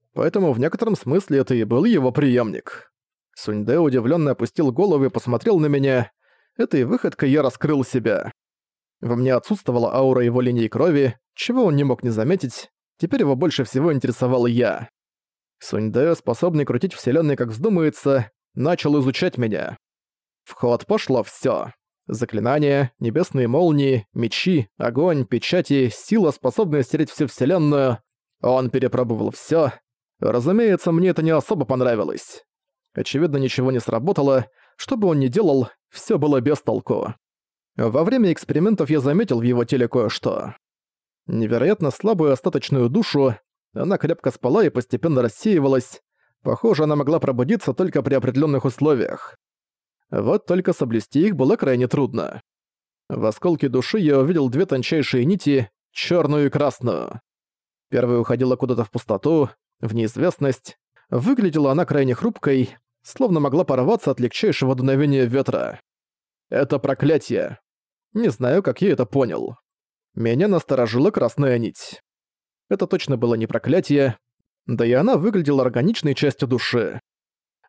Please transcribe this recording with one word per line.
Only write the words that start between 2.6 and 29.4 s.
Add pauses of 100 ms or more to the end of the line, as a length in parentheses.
Сунь
Дэ
удивлённо
опустил
голову
и
посмотрел
на
меня. (440)
Этой
выходкой
я
раскрыл
себя. (680)
Во
мне
отсутствовала
аура
его
линии
крови, (160)
чего
он
не
мог
не
заметить. (260)
Теперь
его
больше
всего
интересовал
я. (680)
Сунь
Дэ,
способный
крутить
Вселенной,
как
вздумается, (240)
начал
изучать
меня. (680)
В
ход
пошло
всё. (340)
Заклинания,
небесные
молнии,
мечи,
огонь,
печати,
сила,
способная
стереть
всю
Вселенную. (440)
Он
перепробовал
всё. (480)